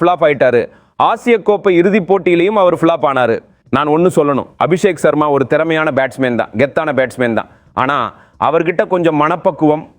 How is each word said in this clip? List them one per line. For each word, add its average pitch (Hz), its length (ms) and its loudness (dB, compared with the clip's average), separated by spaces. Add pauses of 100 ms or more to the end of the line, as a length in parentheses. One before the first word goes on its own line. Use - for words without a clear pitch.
ஃப்ளாப் 175 200 0
ஆயிட்டாரு. 127 480 2 (280)
ஆசிய 208 460 0
கோப்பை 202 340 0
இறுதிப் 185 360 2
போட்டியிலையும் 175 340 2
அவர் 190 280 2
ஃப்ளாப் 165 280 0
ஆனாரு. 127 360 0 (320)
நான் 143 180 0
ஒண்ணு 165 280 2
சொல்லணும், 143 300 0 (200)
அபிஷேக் 180 280 0
சர்மா 151 360 0
ஒரு 139 160 0
திறமையான 156 480 0
பேட்ஸ்மேன் 131 400 -2
தான், 113 220 -4
கெத்தான 143 360 -2
பேட்ஸ்மேன் 127 400 -2
தான். 110 160 -4 (240)
ஆனா, 127 420 -2 (300)
அவர்கிட்ட 165 420 0
கொஞ்சம் 170 280 0
மனப்பக்குவம், 156 840 0